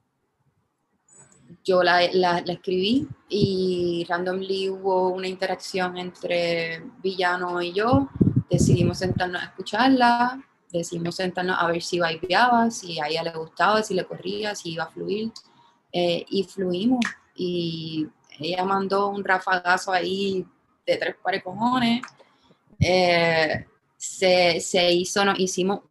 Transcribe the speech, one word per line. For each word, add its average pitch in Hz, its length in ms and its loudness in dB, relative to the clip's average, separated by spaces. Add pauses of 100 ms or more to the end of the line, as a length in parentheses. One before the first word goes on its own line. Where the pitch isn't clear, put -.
(1600)
yo 185 180 4
la, 175 200 6 (100)
la, 175 320 2
la 175 80 -4
escribí 196 560 -2 (200)
y 185 800 0
randomly 190 600 -4
hubo 190 400 0
una 185 180 -4
interacción 185 720 -4
entre 170 840 -4 (200)
Villano 180 600 -2
y 175 100 -6
yo. 254 360 2 (420)
Decidimos 175 480 2
sentarnos 180 440 -4
a 175 40 -12
escucharla, 247 960 2 (260)
decidimos 170 460 -6
sentarnos 185 420 -2
a 170 80 2
ver 170 160 0
si 175 180 -2
vibeaba, 208 680 2
si 170 300 -8
a 151 80 -2
ella 160 140 -2
le 165 100 -4
gustaba, 170 500 0
si 208 120 -4
le 180 100 0
corría, 202 500 -8
si 175 180 -10
iba 165 120 -6
a 165 60 -12
fluir. 202 420 -6 (580)
Eh, 175 380 0
y 196 160 0
fluimos. 190 560 -2 (340)
Y 170 720 -4 (320)
ella 175 260 -4
mandó 196 440 0
un 202 160 -6
rafagazo 185 680 2
ahí 185 520 0 (420)
de 175 100 2
tres 175 260 -4
pares 185 200 -4
cojones. 233 600 0 (760)
Eh, 170 840 4 (320)
se, 180 640 2
se 180 320 2
hizo, 185 320 2
nos 196 140 2
hicimos 185 420 0 (100)